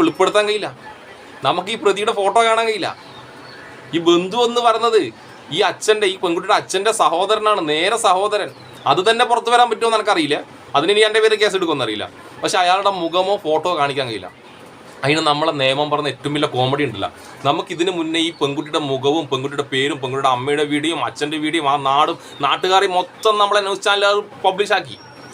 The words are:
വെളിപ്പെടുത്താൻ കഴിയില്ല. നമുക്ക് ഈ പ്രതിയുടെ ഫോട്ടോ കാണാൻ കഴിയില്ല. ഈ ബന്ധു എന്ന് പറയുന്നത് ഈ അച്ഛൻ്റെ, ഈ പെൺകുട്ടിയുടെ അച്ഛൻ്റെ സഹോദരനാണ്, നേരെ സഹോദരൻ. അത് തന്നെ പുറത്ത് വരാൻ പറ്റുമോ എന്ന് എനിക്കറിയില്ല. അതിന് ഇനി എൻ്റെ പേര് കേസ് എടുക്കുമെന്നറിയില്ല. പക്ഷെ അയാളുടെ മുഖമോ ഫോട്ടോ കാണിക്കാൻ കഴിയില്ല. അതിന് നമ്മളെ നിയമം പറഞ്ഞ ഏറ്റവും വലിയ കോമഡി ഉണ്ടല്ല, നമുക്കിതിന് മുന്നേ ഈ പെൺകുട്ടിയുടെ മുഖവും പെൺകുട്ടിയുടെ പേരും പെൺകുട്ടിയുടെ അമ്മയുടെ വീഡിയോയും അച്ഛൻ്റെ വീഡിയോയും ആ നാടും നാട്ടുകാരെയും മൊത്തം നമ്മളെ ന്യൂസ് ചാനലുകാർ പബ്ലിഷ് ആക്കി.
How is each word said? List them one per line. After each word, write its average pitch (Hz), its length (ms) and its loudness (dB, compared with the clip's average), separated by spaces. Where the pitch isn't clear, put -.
വെളിപ്പെടുത്താൻ 185 480 2
കഴിയില്ല. 208 200 -4
നമുക്ക് 180 280 -2
ഈ - 80 -6
പ്രതിയുടെ 208 360 0
ഫോട്ടോ 202 280 2
കാണാൻ 226 220 2
കഴിയില്ല. 180 200 -4
ഈ - 20 0
ബന്ധു 180 300 4
എന്ന് 240 180 -2
പറയുന്നത് 226 340 4
ഈ - 20 -4
അച്ഛൻ്റെ, 208 420 0
ഈ 190 100 -8
പെൺകുട്ടിയുടെ 185 380 0
അച്ഛൻ്റെ 190 320 -2
സഹോദരനാണ്, 202 600 2
നേരെ 180 240 0
സഹോദരൻ. 190 440 0
അത് 160 160 0
തന്നെ 226 220 4
പുറത്ത് 233 240 0
വരാൻ 240 160 6
പറ്റുമോ 226 200 -2
എന്ന് 220 100 2
എനിക്കറിയില്ല. 175 380 0
അതിന് 156 180 2
ഇനി 214 140 4
എൻ്റെ 214 160 0
പേര് 220 180 4
കേസ് 196 160 2
എടുക്കുമെന്നറിയില്ല. 123 480 -2
പക്ഷെ 160 200 -2
അയാളുടെ 196 300 2
മുഖമോ 185 420 0
ഫോട്ടോ 156 260 0
കാണിക്കാൻ 139 300 -2
കഴിയില്ല. 92 200 -10
അതിന് 151 260 2
നമ്മളെ 151 300 0
നിയമം 135 320 0
പറഞ്ഞ 147 200 -2
ഏറ്റവും 143 240 -6
വലിയ 147 200 0
കോമഡി 131 300 0
ഉണ്ടല്ല, 98 200 -6
നമുക്കിതിന് 175 500 -2
മുന്നേ 160 320 -2
ഈ - 0 -
പെൺകുട്ടിയുടെ 147 420 -2
മുഖവും 143 400 0
പെൺകുട്ടിയുടെ 139 420 -4
പേരും 143 300 0
പെൺകുട്ടിയുടെ 135 340 0
അമ്മയുടെ 143 340 0
വീഡിയോയും 147 380 -2
അച്ഛൻ്റെ 151 360 -6
വീഡിയോയും 151 280 -2
ആ - 20 2
നാടും 151 280 2
നാട്ടുകാരെയും 185 540 2
മൊത്തം 208 440 0
നമ്മളെ 202 240 2
ന്യൂസ് 196 200 -6
ചാനലുകാർ 202 360 2
പബ്ലിഷ് 196 340 0
ആക്കി. 139 180 -12